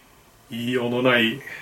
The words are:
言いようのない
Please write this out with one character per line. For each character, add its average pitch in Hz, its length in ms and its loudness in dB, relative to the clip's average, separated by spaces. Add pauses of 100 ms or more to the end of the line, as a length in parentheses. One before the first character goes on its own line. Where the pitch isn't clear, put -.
(500)
言 113 100 -12
い 120 120 -4
よ 120 160 0
う - 20 -2
の 123 140 0
な 123 160 6
い 117 220 0 (200)